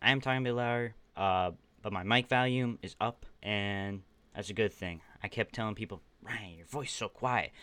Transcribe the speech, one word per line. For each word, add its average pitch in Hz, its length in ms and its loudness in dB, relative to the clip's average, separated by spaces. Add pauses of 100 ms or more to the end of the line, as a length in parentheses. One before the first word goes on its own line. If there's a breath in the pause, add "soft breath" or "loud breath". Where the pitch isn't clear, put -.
I 113 80 4
am 135 120 4
talking 131 200 2
a - 20 0
bit 123 120 0
louder, 120 400 0 (200)
uh, 92 360 2 (320)
but 104 100 -4
my 92 80 -2
mic 117 260 4
volume 127 540 2
is 92 180 -10
up, - 280 -2 (160)
and 101 580 -2 (320)
that's - 160 -6
a 104 60 -8
good 107 180 2
thing. 85 280 -8 (200)
I 104 60 -6
kept - 260 -2
telling 110 220 -2
people, 98 260 -8 (220)
"Ryan, 95 340 -8
your 85 80 -20
voice - 240 -6
is - 60 -6
so 104 140 -4
quiet." 123 420 0 (120)